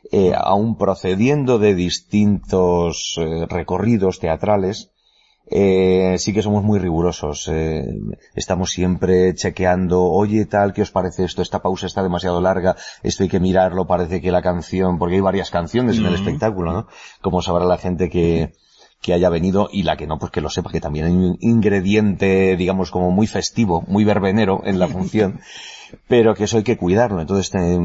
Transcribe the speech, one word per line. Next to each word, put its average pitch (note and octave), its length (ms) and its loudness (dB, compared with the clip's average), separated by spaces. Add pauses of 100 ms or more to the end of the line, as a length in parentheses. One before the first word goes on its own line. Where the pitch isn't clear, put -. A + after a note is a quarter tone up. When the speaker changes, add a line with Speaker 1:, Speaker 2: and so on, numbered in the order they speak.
(120)
Speaker 1:
eh, G2 260 4
aun G#2 400 0
procediendo A2+ 800 0
de G#2 160 4
distintos, F2+ 1400 0
eh, E2 320 -4
recorridos F#2+ 680 0
teatrales, F#2+ 720 -2 (560)
eh, F#2 720 4
sí G2+ 160 -2
que G#2 80 2
somos G#2 220 0
muy G#2 160 2
rigurosos, E2+ 720 -2
eh, D#2+ 340 -2 (500)
estamos F2+ 360 -2
siempre F2+ 640 2
chequeando, F2+ 680 0
"Oye, G#2 420 2
tal, G2+ 280 0
¿qué G#2+ 80 -2
os G2 100 -2
parece F#2 320 -2
esto? F2+ 200 -4
Esta F2 180 -6
pausa F#2+ 240 -4
está F#2+ 160 -6
demasiado F2 400 -2
larga, F#2 340 0 (280)
esto - 200 -2
hay F2+ 60 0
que F#2+ 100 0
mirarlo, F#2 460 2
parece F2 360 -2
que F2+ 100 -2
la F2+ 100 2
canción", F2+ 560 -2
porque F2 180 0
hay G2 60 4
varias F#2+ 300 0
canciones A2 460 0
en G#2+ 80 0
el F#2+ 80 0
Speaker 2:
Ujú. F#2+ 100 -2
Speaker 1:
espectáculo, F#2 500 -2
¿no? G2+ 140 -6 (340)
Como F2+ 220 0
sabrá F2 220 0
la F2+ 120 2
gente F2+ 320 -2
que, E2 440 0 (480)
que F2+ 120 -2
haya F2 160 4
venido, F#2 420 0
y G2 120 -4
la D#2 140 -2
que D#2 100 -10
no, D#2 100 -6
pues E2+ 140 -8
que F2 100 -4
lo D2 80 -6
sepa, - 220 -6
que E2 100 -4
también D2+ 240 -4
hay F2 80 2
un F2+ 280 2
ingrediente, G2 1160 2
digamos, F2+ 320 -2
como F2+ 220 0
muy G#2 160 2
festivo, F#2 600 -2
muy G2+ 160 2
verbenero G2 640 2
en G2 140 -2
la F2+ 80 2
función, F#2+ 580 -2
Speaker 2:
<laughs> - 600 -20
Speaker 1:
pero A2+ 260 4
que G2+ 120 -2
eso A2+ 120 0
hay G#2+ 60 2
que A2+ 140 0
cuidarlo. G2 440 0
Entonces, F#2 320 -2
eh, F2+ 320 0